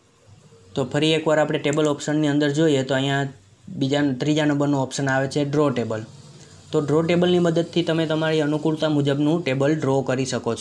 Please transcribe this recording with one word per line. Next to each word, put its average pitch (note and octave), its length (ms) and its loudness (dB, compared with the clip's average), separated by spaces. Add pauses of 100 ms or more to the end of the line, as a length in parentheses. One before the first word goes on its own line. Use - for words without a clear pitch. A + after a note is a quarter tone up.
(720)
તો C#3 120 -2
ફરી D3 280 0
એકવાર D#3 260 2
આપણે D3+ 200 0
ટેબલ D3+ 280 0
ઓપ્શનની D3 400 0
અંદર C#3+ 320 2
જોઈએ D3+ 240 2
તો C3+ 120 -2
અહીંયા C#3 300 0 (540)
બીજા, C#3 240 0 (160)
ત્રીજા D3+ 260 0
નંબરનો C#3+ 400 0
ઓપ્શન C#3 240 -4
આવે C3+ 180 0
છે D3 180 -2
ડ્રો C#3+ 260 0
ટેબલ. A2 320 -4 (680)
તો D#3 100 0
ડ્રો D3 220 2
ટેબલની F3 360 2
મદદથી E3+ 440 0
તમે D#3+ 240 0
તમારી D#3+ 340 0
અનુકૂળતા D3+ 480 0
મુજબનું D3 540 0
ટેબલ C3+ 320 0
ડ્રો C3+ 260 0
કરી C3 240 -2
શકો A#2+ 360 -4